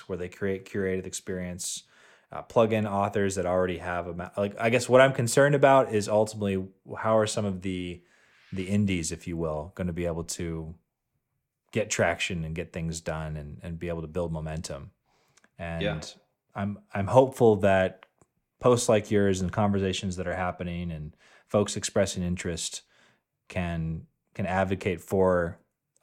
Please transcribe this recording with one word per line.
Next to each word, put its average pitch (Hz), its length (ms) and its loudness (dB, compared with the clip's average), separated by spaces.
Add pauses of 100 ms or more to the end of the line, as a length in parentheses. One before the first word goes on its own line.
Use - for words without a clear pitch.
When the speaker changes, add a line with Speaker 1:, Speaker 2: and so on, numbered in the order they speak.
Speaker 1:
where 92 100 -6
they 87 120 -8
create 95 360 -6
curated 92 400 -4
experience, 90 760 -8 (480)
uh, 73 120 -10
plugin 107 460 2
authors 101 460 0
that 90 100 -2
already 90 340 2
have 87 280 -6
a 87 60 -8
ma-, 87 240 -8
like, 101 220 -2
I 117 100 0
guess 117 200 0
what 127 120 10
I'm 135 120 8
concerned 139 420 4
about 135 380 6
is 104 140 0
ultimately 104 580 0 (320)
how 110 200 2
are 107 100 4
some 107 180 -2
of 92 160 -4
the, 90 400 -6 (520)
the 92 160 -4
indies, 95 420 2
if 82 160 -10
you 85 100 -6
will, 78 380 -4
gonna 90 180 -4
be 87 120 -2
able 85 200 -2
to 82 500 -8 (960)
get 107 180 -2
traction 87 560 0
and 78 100 -6
get 80 160 -8
things 82 300 -6
done 78 340 -6
and, 73 280 -12
and 85 160 -10
be 87 100 -6
able 82 120 -6
to 80 60 -10
build 82 240 -4
momentum. 80 600 -8 (680)
And 82 240 -6
Speaker 2:
Yeah. 80 200 -4 (520)
Speaker 1:
I'm, 101 260 -6 (140)
I'm 98 140 -2
hopeful 123 500 6
that 95 480 2 (540)
posts 123 300 4
like 107 220 2
yours 98 300 2
and 87 100 -2
conversations 98 640 0
that 87 120 -6
are 85 80 -4
happening 87 560 -6
and 78 240 -10 (320)
folks 104 280 2
expressing 95 480 -2
interest 87 580 -6 (680)
can, 82 580 -4 (260)
can 98 120 -4
advocate 92 560 0
for 90 580 2 (440)